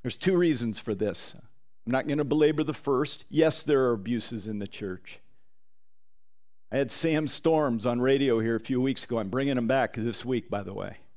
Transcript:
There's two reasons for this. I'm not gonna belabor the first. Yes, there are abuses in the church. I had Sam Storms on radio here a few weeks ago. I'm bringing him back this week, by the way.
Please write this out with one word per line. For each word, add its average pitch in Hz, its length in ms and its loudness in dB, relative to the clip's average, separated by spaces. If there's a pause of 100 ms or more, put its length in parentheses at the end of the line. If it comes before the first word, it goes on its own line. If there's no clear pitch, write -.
There's - 160 -6
two 185 220 4
reasons 123 400 2
for 110 160 -2
this. 101 400 -2
I'm - 580 -10
not 131 160 0
gonna 147 160 0
belabor 151 400 4
the 143 80 -2
first. - 560 0
Yes, 156 340 4
there 139 260 4
are 120 40 4
abuses 107 540 -4
in 107 120 -4
the 101 80 -4
church. - 540 -10 (1500)
I 123 60 0
had 135 140 0
Sam 156 340 2
Storms 139 580 2
on 120 160 2
radio 131 380 4
here 113 160 2
a 110 60 0
few 127 200 0
weeks 131 240 0
ago. 117 140 -2
I'm 101 100 -2
bringing 131 300 0
him 117 80 0
back 127 280 2
this 117 300 -2
week, 120 240 -2
by 101 140 -2
the 98 100 -8
way. 98 260 -8 (180)